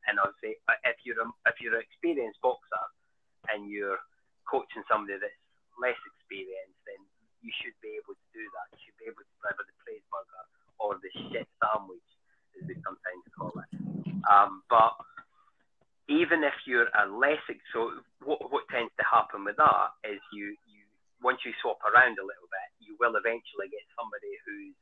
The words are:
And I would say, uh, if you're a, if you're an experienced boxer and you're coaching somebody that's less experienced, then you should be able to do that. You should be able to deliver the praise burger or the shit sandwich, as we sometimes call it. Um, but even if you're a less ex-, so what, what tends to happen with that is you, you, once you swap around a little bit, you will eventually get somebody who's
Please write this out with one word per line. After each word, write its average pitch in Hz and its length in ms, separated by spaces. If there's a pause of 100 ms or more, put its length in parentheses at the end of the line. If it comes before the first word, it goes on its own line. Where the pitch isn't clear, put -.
And 104 80
I 98 100
would - 140
say, 110 160 (100)
uh, 117 120 (100)
if - 160
you're 113 160
a, 113 80 (220)
if 117 100
you're 113 160
an 113 80
experienced 135 560
boxer 113 460 (680)
and 104 160
you're 101 320 (480)
coaching 127 400
somebody 101 320
that's 101 240 (320)
less 123 220 (180)
experienced, 95 720
then 98 120 (440)
you - 160
should - 240
be 107 160
able 101 160
to - 160
do 110 120 (120)
that. - 180
You - 100
should - 160
be 113 80
able - 160
to - 160
deliver - 240
the - 200
praise - 240
burger 92 360 (360)
or 104 200
the 95 120 (160)
shit 113 200 (120)
sandwich, 107 480 (480)
as - 80
we 92 160
sometimes 92 440 (120)
call - 240
it. - 100 (580)
Um, 101 440
but 113 240 (1120)
even 160 340
if 143 140 (100)
you're 117 300
a 104 100
less 135 400
ex-, - 240
so 113 320 (220)
what, 143 160 (100)
what 139 220
tends 117 260
to 110 80
happen 104 380
with 104 160
that 98 420
is 104 160 (140)
you, 101 240 (100)
you, 104 160 (380)
once 123 240
you 117 160
swap 117 260
around 117 300
a 98 100
little - 220
bit, 95 200 (120)
you 107 180
will 117 160
eventually 104 540
get 104 160 (100)
somebody 104 380 (100)
who's 101 400